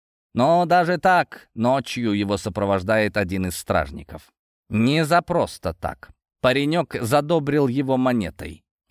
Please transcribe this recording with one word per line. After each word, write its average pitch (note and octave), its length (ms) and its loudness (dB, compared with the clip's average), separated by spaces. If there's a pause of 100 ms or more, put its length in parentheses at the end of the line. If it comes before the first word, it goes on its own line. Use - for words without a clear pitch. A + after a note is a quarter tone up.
(340)
Но D#3+ 300 4
даже F3 340 2
так, F3+ 560 0
ночью A#2+ 580 0
его G2+ 260 0
сопровождает G2+ 800 0
один F#2+ 280 -2
из F2+ 100 -6
стражников. D2 760 -6 (380)
Не C3 340 2
за E3+ 160 2
просто C3+ 540 -4
так. - 360 -12 (300)
Паренек C#3+ 600 0
задобрил D3 680 0
его C3 300 0
монетой. G#2+ 640 -2 (280)